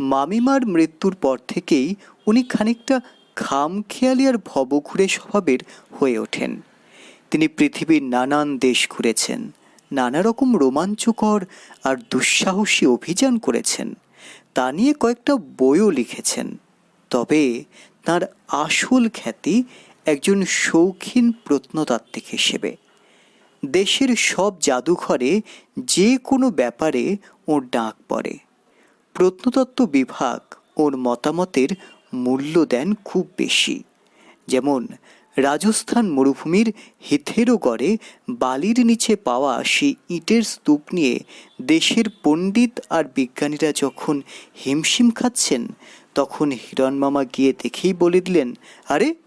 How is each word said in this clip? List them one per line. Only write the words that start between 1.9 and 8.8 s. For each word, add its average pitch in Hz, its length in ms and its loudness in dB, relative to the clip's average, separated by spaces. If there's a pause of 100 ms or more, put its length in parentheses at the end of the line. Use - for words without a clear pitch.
উনি 233 160 4
খানিকটা 233 580 -2 (360)
খামখেয়ালি 208 880 0
আর 262 80 4 (100)
ভবঘুরে 147 640 0
স্বভাবের 170 500 0 (420)
হয়ে 123 180 0
ওঠেন। - 440 -6 (680)
তিনি 156 180 2
পৃথিবীর 151 540 2
নানান 135 560 0
দেশ 123 300 2